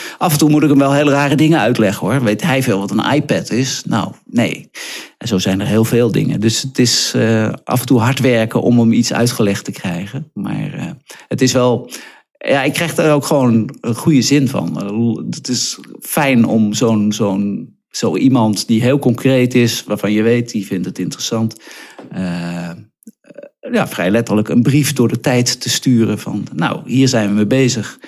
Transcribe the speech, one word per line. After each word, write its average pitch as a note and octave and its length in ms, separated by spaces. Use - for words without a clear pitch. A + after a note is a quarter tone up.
Af F3+ 140
en D3 60
toe D3+ 120
moet D3+ 140
ik D3+ 60
hem C#3+ 80
wel C#3 160
hele C#3+ 180
rare C#3+ 240
dingen D#3 240
uitleggen, G#2+ 480
hoor. B2+ 160
Weet G#2 180
hij C3+ 220
veel G#2 160
wat G2 120
een G2+ 220
iPad C#3 380
is? C3 340
Nou, G2 280
nee. - 440
En - 100
zo F#2+ 100
zijn F#2+ 220
er G2+ 80
heel A2 180
veel A#2+ 260
dingen. F#2+ 280
Dus A2+ 220
het C3 180
is, - 360
eh, A2 380
af - 160
en - 60
toe B2+ 140
hard B2+ 200
werken A#2 420
om A#2+ 180
hem A2+ 120
iets A2+ 220
uitgelegd A2 520
te G2 60
krijgen. G2+ 640
Maar, - 400
eh, - 160
het - 140
is C3 120
wel, B2 360
ja, C3+ 260
ik D3 100
krijg E3 220
daar D#3 180
ook C#3+ 120
gewoon A#2+ 560
een A#2 140
goede D3 260
zin C#3 260
van. - 340
Eh, A2 480
het - 180
is - 320
fijn C3+ 440
om G#2+ 280
zo'n, G#2+ 400
zo'n, G2+ 600
zo F#2+ 280
iemand A#2 500
die A2+ 140
heel C3 180
concreet B2+ 560
is, A#2 280
waarvan G2+ 280
je G#2+ 100
weet, A#2 300
die G2+ 140
vindt F#2 200
het F#2 140
interessant, A2 600
eh, F2 600
ja, A#3 160
vrij F2+ 240
letterlijk A2 380
een B2 120
brief C3+ 320
door A#2 140
de A#2+ 120
tijd B2 420
te - 80
sturen A2+ 500
van, - 360
nou, G#2 300
hier C3 220
zijn A2 200
we G2 60
mee G#2 140
bezig. B2 600